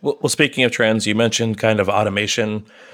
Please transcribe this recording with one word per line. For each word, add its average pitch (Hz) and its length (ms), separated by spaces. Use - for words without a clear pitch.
Well, 143 180
well, 156 80
speaking 135 360
of 117 60
trends, 110 360
you 107 80
mentioned 113 420
kind 110 240
of 95 80
automation 104 800